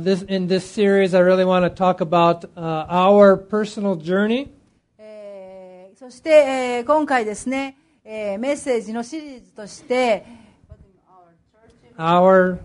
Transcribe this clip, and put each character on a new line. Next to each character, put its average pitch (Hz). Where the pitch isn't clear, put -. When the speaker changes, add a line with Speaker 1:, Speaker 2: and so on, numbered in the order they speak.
Speaker 1:
this, 185
in 190
this 185
series, 196
I 180
really 185
want 185
to 170
talk 185
about, 170
uh, 160
our 196
personal 208
journey. 208
Speaker 2:
え 190
ー、 -
そ 254
し 240
て、 330
え 262
ー、 240
今 294
回 262
で 214
す -
ね、 269
え 214
ー、 -
メ 262
ッ 294
セ 254
ー -
ジ 202
の 233
シ 302
リ 269
ー -
ズ -
と 214
し -
て、 247
Speaker 1:
Our 180